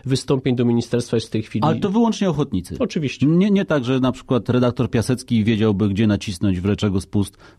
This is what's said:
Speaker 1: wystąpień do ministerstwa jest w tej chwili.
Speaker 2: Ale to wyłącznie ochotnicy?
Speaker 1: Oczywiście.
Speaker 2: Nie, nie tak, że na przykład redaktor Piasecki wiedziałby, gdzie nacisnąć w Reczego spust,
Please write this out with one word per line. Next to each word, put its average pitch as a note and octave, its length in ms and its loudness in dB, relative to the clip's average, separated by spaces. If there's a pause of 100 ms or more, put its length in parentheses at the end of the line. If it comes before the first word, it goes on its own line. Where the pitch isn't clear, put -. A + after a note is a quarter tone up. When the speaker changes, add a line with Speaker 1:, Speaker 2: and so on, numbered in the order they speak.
Speaker 1:
wystąpień C3 500 0
do A#2+ 100 2
ministerstwa A#2 520 0
jest - 100 -2
w - 20 -20
tej A2 140 -2
chwili. - 220 -4
Speaker 2:
Ale D#3 140 0
to G3+ 100 0
wyłącznie G#3+ 400 2
ochotnicy? C#3 500 -4
Speaker 1:
Oczywiście. D3+ 460 -2
Speaker 2:
Nie, F3+ 260 4
nie G3 140 2
tak, D3 200 0
że C3 140 0
na B2+ 120 2
przykład A#2+ 380 -4
redaktor B2 400 0
Piasecki A#2+ 540 0
wiedziałby, G#2+ 460 2
gdzie G#2 180 2
nacisnąć G2 520 -2
w F2+ 60 -4
Reczego G2+ 360 0
spust, - 360 -4 (220)